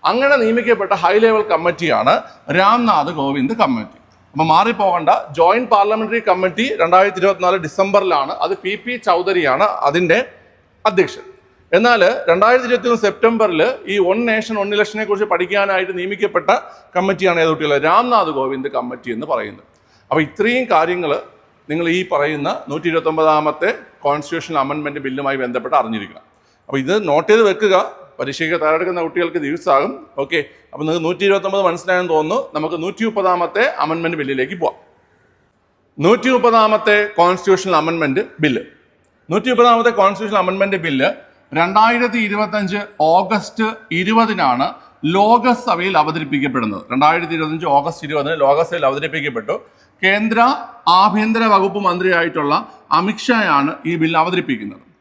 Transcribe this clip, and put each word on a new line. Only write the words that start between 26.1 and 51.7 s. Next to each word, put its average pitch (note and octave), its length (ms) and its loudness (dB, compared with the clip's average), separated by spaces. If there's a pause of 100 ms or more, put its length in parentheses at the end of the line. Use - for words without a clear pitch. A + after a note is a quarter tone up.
അപ്പൊ C3+ 180 -4
ഇത് E3 120 0 (140)
നോട്ട് D3+ 220 2
ചെയ്ത് A3+ 180 4
വെക്കുക, F#3+ 260 2 (440)
പരീക്ഷയ്ക്ക് D#3 420 -4
തയ്യാറെടുക്കുന്ന E3+ 440 0
കുട്ടികൾക്ക് E3+ 360 -2
ഇത് C#3+ 100 -4
യൂസ് E3+ 240 -4
ആകും. C#3+ 180 0 (300)
ഓക്കെ, E3 160 -4 (320)
അപ്പൊ C#3+ 120 -12
നിങ്ങൾക്ക് D#3+ 240 -2
നൂറ്റി F3 200 -2
ഇരുപത്തൊമ്പത് G3 420 0
മനസ്സിലായെന്ന് F3+ 460 -2
തോന്നുന്നു. D#3 220 0 (180)
നമുക്ക് D#3 280 -4
നൂറ്റി G3+ 240 -6
മുപ്പതാമത്തെ F#3 560 0 (200)
അമെൻഡ്മെന്റ് E3 380 -4
ബില്ലിലേക്ക് C3+ 420 -4
പോവാം. - 140 -4 (1300)
നൂറ്റി A#3 300 4
മുപ്പതാമത്തെ A3 600 4 (220)
കോൺസ്റ്റിറ്റ്യൂഷണൽ F#3 600 2
അമെൻഡ്മെന്റ് D#3+ 420 -2 (200)
ബില്ല്, B2 200 0 (680)
നൂറ്റി G#3+ 200 -2
മുപ്പതാമത്തെ A#3 480 4
കോൺസ്റ്റിറ്റ്യൂഷണൽ G3+ 440 0
അമെൻഡ്മെന്റ് F#3+ 420 -2
ബില്ല് C#3+ 240 0 (500)
രണ്ടായിരത്തി A3 680 2
ഇരുപത്തഞ്ച് G#3 520 -4 (340)
ഓഗസ്റ്റ് G3+ 520 0 (340)
ഇരുപതിനാണ് F#3 640 0 (500)
ലോകസഭയിൽ G#3+ 880 2
അവതരിപ്പിക്കപ്പെടുന്നത്. C#3 880 -2
രണ്ടായിരത്തി D#3+ 460 0
ഇരുപത്തഞ്ച് D#3+ 300 -4 (100)
ഓഗസ്റ്റ് D#3+ 300 -4
ഇരുപതിന് D3 260 -2 (100)
ലോകസഭയിൽ D#3 460 0
അവതരിപ്പിക്കപ്പെട്ടു. C#3+ 680 -4 (480)
കേന്ദ്ര G#3+ 360 0 (640)
ആഭ്യന്തര A3 420 2 (100)
വകുപ്പ് G3 340 0